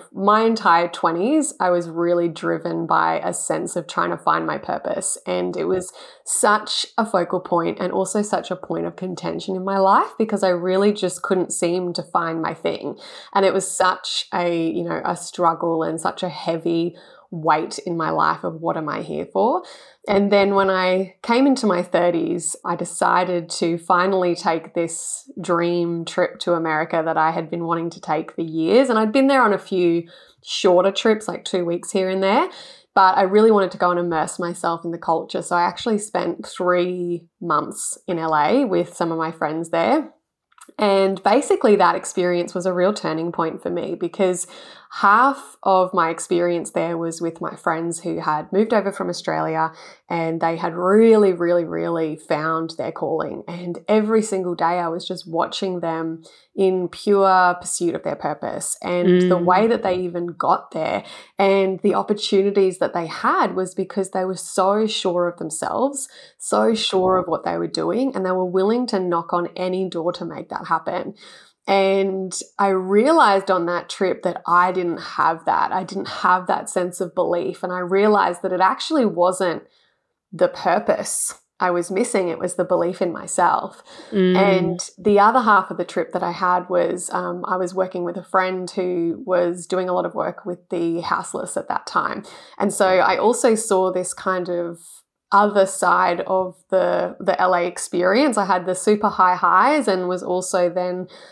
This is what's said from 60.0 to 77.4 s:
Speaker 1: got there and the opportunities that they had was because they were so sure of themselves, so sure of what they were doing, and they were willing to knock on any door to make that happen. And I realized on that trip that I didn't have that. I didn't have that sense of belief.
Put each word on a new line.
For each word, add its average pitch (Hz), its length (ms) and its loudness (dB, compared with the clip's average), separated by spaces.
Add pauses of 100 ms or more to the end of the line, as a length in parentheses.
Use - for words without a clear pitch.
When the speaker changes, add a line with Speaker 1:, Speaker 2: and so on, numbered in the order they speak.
Speaker 1:
got - 440 -2
there - 340 -4 (340)
and 196 440 2
the 208 120 2
opportunities 196 840 2
that - 140 -2
they 170 140 -4
had 233 480 0
was 185 180 -4
because 190 380 -6
they 185 140 -2
were 185 100 -4
so 196 520 0
sure 175 420 0
of 175 100 -8
themselves, 254 720 -4 (280)
so 220 360 0
sure 185 440 0
of 180 120 -2
what - 160 -4
they 175 120 -2
were 170 100 -4
doing, 175 460 -2
and 190 120 -4
they 185 60 -2
were 185 120 -2
willing 196 440 0
to 202 120 -2
knock 175 320 -2
on 175 240 0
any 185 320 -4
door 175 240 -4
to 175 140 -12
make 165 240 -12
that - 180 -8
happen. 175 460 -4 (540)
And 190 720 2 (200)
I 202 120 2
realized 196 800 4
on 175 160 0
that 175 200 -4
trip - 360 -2
that 175 240 -4
I 180 240 4
didn't 175 280 -2
have 165 460 -2
that. - 260 0
I 190 120 -2
didn't 190 240 -8
have 185 400 0
that - 220 -2
sense 180 300 -4
of 180 160 -6
belief. 175 480 -2